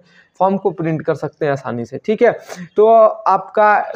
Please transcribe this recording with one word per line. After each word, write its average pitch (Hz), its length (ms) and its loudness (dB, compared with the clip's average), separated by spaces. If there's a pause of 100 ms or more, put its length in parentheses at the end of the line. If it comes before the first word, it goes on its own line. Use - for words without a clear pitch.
(420)
फॉर्म 190 160 2
को 190 160 -2
प्रिंट 160 300 -4
कर 160 120 -4
सकते 147 320 -6
हैं 143 60 0
आसानी 120 320 -8
से, 127 140 -12
ठीक 214 240 -4
है। 214 100 4 (440)
तो 214 100 4
आपका 214 920 2 (180)